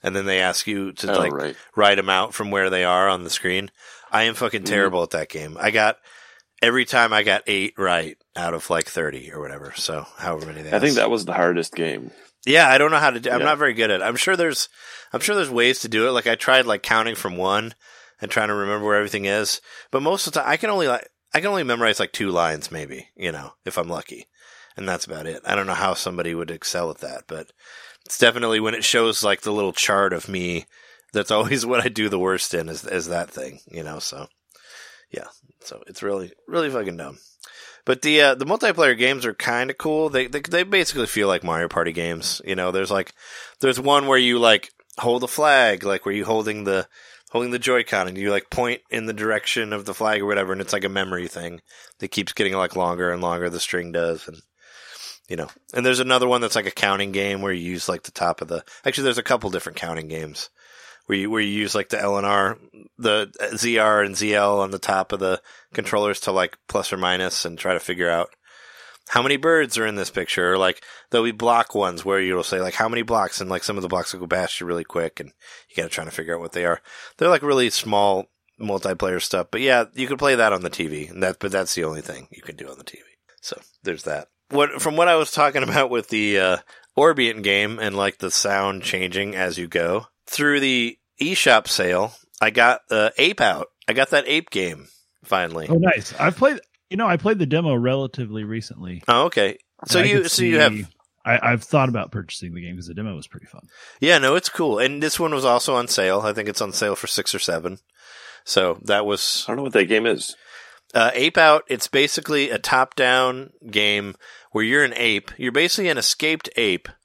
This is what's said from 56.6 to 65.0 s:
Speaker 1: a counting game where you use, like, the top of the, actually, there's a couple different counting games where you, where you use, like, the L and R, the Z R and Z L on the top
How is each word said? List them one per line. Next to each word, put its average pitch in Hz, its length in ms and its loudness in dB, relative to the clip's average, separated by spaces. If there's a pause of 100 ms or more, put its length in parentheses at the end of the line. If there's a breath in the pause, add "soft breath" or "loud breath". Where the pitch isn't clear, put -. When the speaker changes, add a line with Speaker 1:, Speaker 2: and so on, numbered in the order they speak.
Speaker 1:
a 90 40 -6
counting 98 400 0
game 98 300 -2
where 98 120 -2
you 87 180 -6
use, 90 180 -6
like, 87 140 -6
the - 80 -18
top 85 300 -2
of 80 80 -10
the, 82 140 -6 (220 loud breath)
actually, 135 200 -2
there's 120 120 0
a 120 60 -6
couple 107 260 0
different 90 280 -8
counting 82 300 -6
games 78 420 -10 (580 loud breath)
where 98 100 0
you, 98 140 -2
where 110 100 0
you 104 80 -2
use, 101 240 -4
like, 104 160 -2
the 107 100 -2
L 101 180 0
and 98 80 -2
R, 101 320 2 (400)
the 107 340 0 (260)
Z 117 220 0
R 107 240 6
and 98 120 -2
Z 104 200 0
L 101 260 4
on 98 100 -2
the 95 80 -8
top 95 320 0